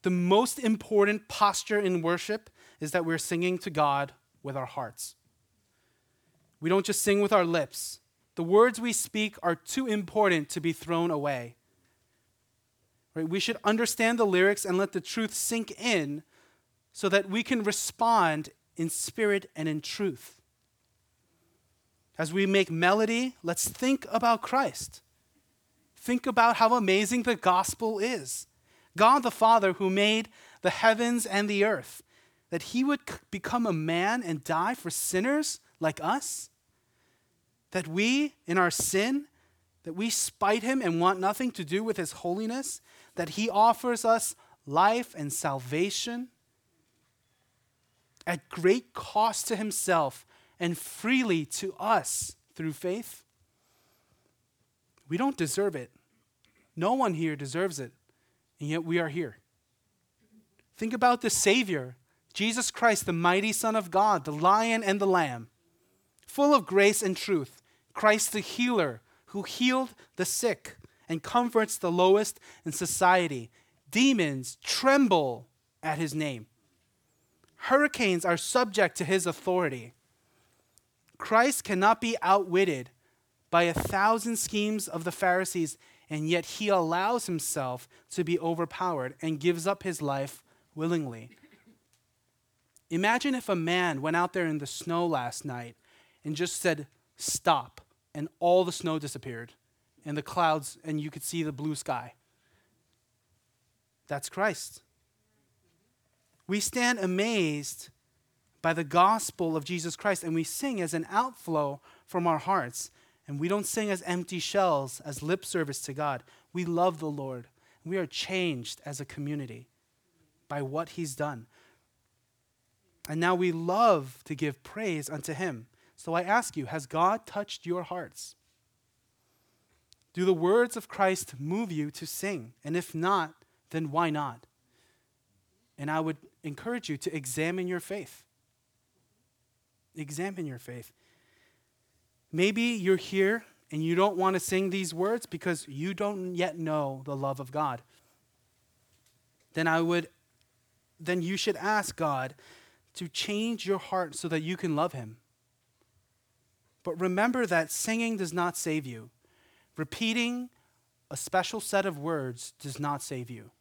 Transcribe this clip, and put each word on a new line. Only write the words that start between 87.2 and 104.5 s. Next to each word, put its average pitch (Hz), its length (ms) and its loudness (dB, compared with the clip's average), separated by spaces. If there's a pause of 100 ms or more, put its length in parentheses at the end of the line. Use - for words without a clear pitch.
himself 135 640 -4 (220)
to 180 120 -2
be 170 160 0
overpowered 165 840 -2
and 160 180 -2
gives 170 280 0
up 196 160 -2
his 175 180 -6
life 139 400 -4 (320)
willingly. 151 580 -4 (1600)
Imagine 226 460 0
if 247 140 -8
a 196 60 2
man 170 460 0
went 160 140 -2
out 175 160 0
there 175 160 -2
in 156 120 -2
the 143 60 -8
snow 170 400 -4
last 127 380 -4
night 123 320 -10 (480)
and 151 140 -6
just 175 240 -4
said, 151 260 0 (300)
"Stop," - 640 0 (340)
and 147 140 -6 (100)
all 180 240 6
the 180 80 -2
snow 160 260 -4
disappeared, 131 540 -10 (540)
and 147 100 -6
the 151 80 -4
clouds, 156 640 0
and 151 160 -4
you 147 100 -8
could - 120 -14
see 165 200 -4
the 151 80 -4
blue 147 240 -6
sky. 123 380 -8 (1900)
That's 139 220 -6
Christ. - 540 -4 (1600)